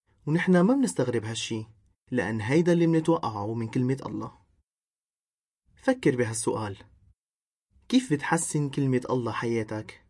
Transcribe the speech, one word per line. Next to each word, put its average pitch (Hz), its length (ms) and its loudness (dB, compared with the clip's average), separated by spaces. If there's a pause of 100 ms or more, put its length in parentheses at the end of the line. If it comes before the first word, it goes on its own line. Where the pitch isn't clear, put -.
(260)
ونحنا 175 360 4
ما 220 120 4
منستغرب 123 500 0
هالشي، 110 420 -6 (440)
لأن 110 300 0
هيدا 156 320 2
اللي 170 140 4
منتوقعه 160 680 0
من 113 140 -4
كلمة 127 380 0
الله. 107 320 -8 (1400)
فكر 254 420 0
بهالسؤال، 113 600 -4 (1120)
كيف 254 240 2
بتحسن 147 560 -2
كلمة 135 420 0
الله 117 220 0
حياتك؟ 110 760 -4